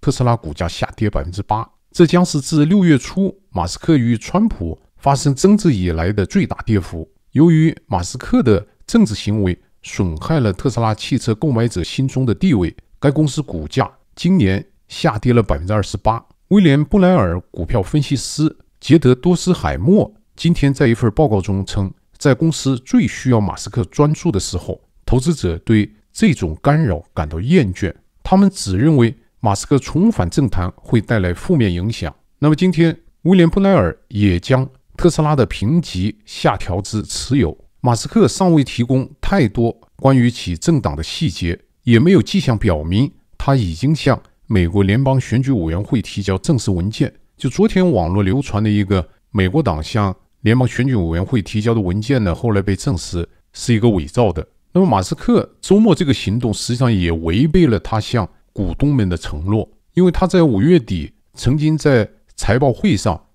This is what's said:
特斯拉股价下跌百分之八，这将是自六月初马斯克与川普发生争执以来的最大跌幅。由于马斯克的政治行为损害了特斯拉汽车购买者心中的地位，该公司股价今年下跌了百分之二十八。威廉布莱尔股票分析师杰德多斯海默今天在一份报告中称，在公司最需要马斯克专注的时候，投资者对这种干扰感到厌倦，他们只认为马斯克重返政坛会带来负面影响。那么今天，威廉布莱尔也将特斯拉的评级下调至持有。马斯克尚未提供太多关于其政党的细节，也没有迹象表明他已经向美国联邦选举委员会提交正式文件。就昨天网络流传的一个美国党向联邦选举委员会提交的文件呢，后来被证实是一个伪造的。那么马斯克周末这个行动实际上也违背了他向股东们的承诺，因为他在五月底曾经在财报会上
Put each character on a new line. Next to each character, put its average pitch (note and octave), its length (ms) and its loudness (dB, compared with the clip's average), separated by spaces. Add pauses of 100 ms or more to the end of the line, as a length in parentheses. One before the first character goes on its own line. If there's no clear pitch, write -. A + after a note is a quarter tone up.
特 - 100 -2
斯 - 140 -2
拉 A#2+ 100 2
股 D#2 200 -8
价 F2 120 -6
下 - 300 -6
跌 G#2 140 -2
百 - 120 -4
分 F2 80 -8
之 F#2+ 120 -8
八， A2 260 -4 (240)
这 F3 140 6
将 F3 180 2
是 D#3 160 -2
自 D3 240 0
六 F#3+ 180 2
月 E3 140 4
初 - 420 -4 (120)
马 F2 160 -4
斯 - 120 -10
克 D#3 200 2
与 A#2 180 0
川 G3+ 320 -2
普 E2 320 -8 (160)
发 C#3 180 0
生 C#3 200 0
争 G3+ 240 4
执 F3+ 160 2
以 F2+ 160 -2
来 E2 200 -2
的 G#2 140 -2
最 F#3+ 220 -2
大 - 180 -10
跌 G#2+ 160 2
幅。 E2 260 -10 (260)
由 D#3+ 180 4
于 D#3+ 340 2
马 F2+ 180 -4
斯 - 140 -10
克 B3 260 0
的 G#2+ 240 2 (200)
政 A#3 180 4
治 G#2+ 100 -2
行 G#2 280 -2
为 F2+ 140 0 (260)
损 F2 340 -4
害 D#3+ 240 -2
了 A2 100 2
特 A2 200 -2
斯 A2+ 100 -4
拉 A2 140 0
汽 - 240 -4
车 A2+ 160 -2
购 C#3+ 180 -2
买 A#2 160 0
者 F2 160 -4
心 C3+ 240 -4
中 C3 160 -2
的 A2+ 100 0
地 F3+ 200 0
位， G2 200 0 (240)
该 C#3 120 2
公 D3 180 0
司 D3+ 140 -6
股 D#2 260 -10
价 A#2+ 200 -2 (280)
今 F#3 220 0
年 G2+ 280 2 (220)
下 A2+ 300 -4
跌 A#2+ 160 0
了 A#2 80 4
百 D2 160 -2
分 D#2+ 80 -8
之 G2 80 -4
二 G#2+ 80 0
十 - 160 -8
八。 A2+ 260 -2 (240)
威 G3+ 140 4
廉 D3+ 200 4
布 G3+ 160 0
莱 F#3 140 4
尔 F#2 260 0 (120)
股 E2+ 160 -8
票 G#2+ 160 -2
分 D3+ 180 -2
析 C#3+ 160 -4
师 - 400 -4 (240)
杰 - 180 4
德 B2+ 160 4
多 F3 220 0
斯 F3+ 160 -2
海 D2 240 -2
默 E3 340 2 (240)
今 E3+ 200 0
天 C#3 180 2
在 C#3 140 2
一 A#2 80 4
份 A#2 180 0
报 D3+ 160 2
告 G#2 140 0
中 G2 240 -4
称， G2 260 -4 (240)
在 C#3+ 160 2
公 D#3+ 180 0
司 C3+ 280 -2
最 A3 280 0
需 - 220 -4
要 A#2+ 100 4
马 G2+ 160 -2
斯 - 140 -14
克 A2+ 160 -4
专 D3 300 0
注 - 180 -2
的 G2 80 0
时 - 160 -8
候， - 240 -8 (240)
投 B2+ 160 2
资 D#3 140 0
者 F2 240 -4
对 G#2+ 340 0 (200)
这 G3 220 2
种 D#2 260 -6
干 D3 220 2
扰 F2+ 180 -2 (140)
感 E2+ 120 -4
到 D#2+ 120 -8
厌 A#2+ 340 2
倦， F2+ 220 -6 (300)
他 F#3+ 120 2
们 G3 140 4
只 F#2+ 260 -6
认 D3 200 2
为 A#2 200 2 (220)
马 G#2 160 0
斯 - 100 -6
克 C#3+ 140 0
重 F3 320 0
返 F2+ 180 -2
政 C3+ 200 0
坛 F2+ 260 -2
会 - 260 -2
带 A2 200 -2
来 F2+ 120 -2
负 E3+ 240 -2
面 A2 160 2
影 F2 180 -4
响。 - 220 -8 (280)
那 D3 80 2
么 D#3 80 4
今 F3+ 140 2
天， D#3+ 240 2 (280)
威 F#3 140 4
廉 E3+ 120 6
布 G3 120 0
莱 G3 100 2
尔 A2+ 260 2 (120)
也 G2+ 320 2
将 C3 280 0 (280)
特 - 120 2
斯 E3 140 0
拉 D3+ 140 2
的 A#2+ 100 2
评 C#3 340 -2
级 G2 460 -6
下 B2+ 300 -2
调 F#2 240 -4
至 G#2 240 -6
持 - 320 -4
有。 F#2+ 200 0 (240)
马 A#2+ 140 0
斯 - 140 -6
克 G#3+ 180 4
尚 F3+ 260 0
未 D3+ 120 4
提 - 180 -6
供 C3 260 -2 (120)
太 F#3+ 260 0
多 A#2 280 -2 (200)
关 C3+ 220 2
于 A#2+ 120 4
其 F2+ 280 -6
政 D#3 240 0
党 C#2+ 160 -4
的 D#2 60 -8
细 A#2+ 280 -4
节， E2+ 260 -4 (280)
也 A#2 160 4
没 D#3+ 100 4
有 F3+ 100 6
迹 F3+ 200 -2
象 A#2 180 -2
表 E2+ 240 0
明 F#2+ 300 0 (260)
他 - 160 0
已 G#2 180 0
经 C3 220 0
向 C3 260 0 (280)
美 F#2 180 2
国 G2 160 0
联 G2+ 200 2
邦 C3+ 160 0
选 B2+ 220 -2
举 C3+ 120 -2
委 E2+ 180 -2
员 E2+ 100 -2
会 G#2+ 220 -2
提 - 180 -10
交 F#2+ 180 -2
正 C3+ 200 0
式 G#2 140 -2
文 F2+ 180 -2
件。 C#3 200 -4 (260)
就 - 120 -6
昨 F#3+ 200 0
天 F#3 200 2
网 F2 240 0
络 G2+ 120 0
流 A2 180 0
传 G#2 180 -4
的 G#2+ 80 0
一 G#2 140 2
个 F#2+ 260 -2 (220)
美 F#2+ 180 0
国 C#3+ 140 0
党 E2+ 180 -4
向 G2 340 -4 (260)
联 A2+ 180 2
邦 B2+ 80 2
选 - 180 -4
举 C3+ 120 -2
委 E2+ 200 -2
员 F2 80 -2
会 A2+ 160 -2
提 G#2 200 -4
交 A2+ 120 0
的 A#2 80 0
文 F#2+ 220 -2
件 B2+ 220 0
呢， F2 100 0
后 A#2 160 -4
来 G2+ 100 2
被 G2 140 -2
证 - 240 -4
实 E2+ 280 -8 (260)
是 - 200 -4
一 A2+ 60 2
个 A#2 100 2
伪 F#2 180 0
造 G#2+ 260 0
的。 D#2 120 -8 (280)
那 F3 80 2
么 F#3+ 60 4
马 G#2 160 2
斯 D3+ 140 -6
克 - 440 -2
周 G3+ 200 4
末 A3 120 4
这 F3+ 120 0
个 C#3 100 2
行 G#2 240 -2
动 A#2+ 160 -2
实 - 200 -6
际 A#2+ 40 -6
上 B2 140 2
也 F2+ 180 0
违 E2 340 0
背 E3 220 4
了 A2+ 140 2
他 - 180 -4
向 G#2+ 300 -4 (240)
股 F#2 220 -4
东 C#3+ 200 0
们 A2 140 0
的 F2 80 -2
承 D2+ 280 -8
诺， G#2 240 -2 (260)
因 F3 100 4
为 F3+ 80 4
他 F#3 160 0
在 F3 160 4
五 A#2 160 2
月 E3 180 4
底 F#2 340 -4 (220)
曾 C3+ 240 0
经 D#3 180 0
在 C3 320 2 (280)
财 - 200 0
报 C3 160 2
会 E3+ 240 0
上 F#2 240 -2 (140)